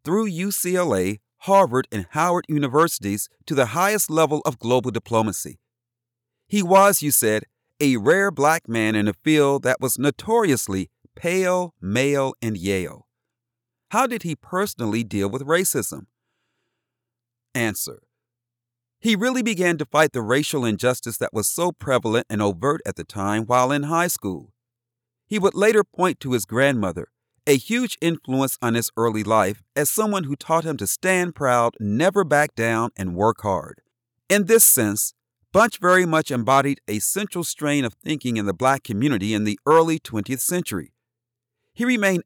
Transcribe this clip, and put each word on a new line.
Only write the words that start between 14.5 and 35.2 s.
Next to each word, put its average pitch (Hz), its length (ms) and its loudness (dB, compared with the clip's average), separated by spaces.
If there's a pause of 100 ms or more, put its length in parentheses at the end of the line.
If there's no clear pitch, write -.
deal 98 260 -2
with 135 160 -8
racism? 156 600 -2 (1500)
Answer. 107 480 -6 (1000)
He 220 160 2
really 247 280 0
began 180 340 0
to 147 80 -6
fight 151 260 2
the 127 100 -4
racial 127 440 0
injustice 117 520 -2
that - 160 -4
was 104 140 -2
so 175 240 -2
prevalent 117 580 0
and 107 120 -2
overt 101 440 0
at 95 100 -6
the 82 80 -12
time 104 400 -4
while 127 280 2
in 143 120 0
high 165 240 0
school. 92 460 -8 (760)
He 214 100 -4
would 196 160 2
later 214 300 4
point 180 380 -2
to 131 100 -4
his 117 140 0
grandmother, 110 640 0 (360)
a 143 120 6
huge 233 440 -2
influence 135 600 -2
on 117 120 0
his 117 240 -2
early 110 260 0
life, 104 380 0 (140)
as 147 140 0
someone 208 340 -2
who 139 120 -6
taught 160 300 -2
him 151 120 -6
to 98 100 -6
stand 180 480 -2
proud, 123 440 2
never 160 440 0
back 147 320 0
down, 117 420 0
and 92 180 -4
work 110 260 0
hard. 90 400 -4 (480)
In 202 160 2
this 226 180 4
sense, 104 500 2 (400)